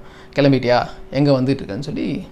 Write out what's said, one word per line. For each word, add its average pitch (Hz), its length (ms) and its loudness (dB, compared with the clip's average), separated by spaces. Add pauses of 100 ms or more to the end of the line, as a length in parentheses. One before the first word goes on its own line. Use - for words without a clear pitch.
(340)
கிளம்பிட்டியா, 123 520 4 (240)
எங்க 143 220 2
வந்துட்டு 131 220 2
இருக்கேன்னு" 113 260 -8
சொல்லி 170 520 -6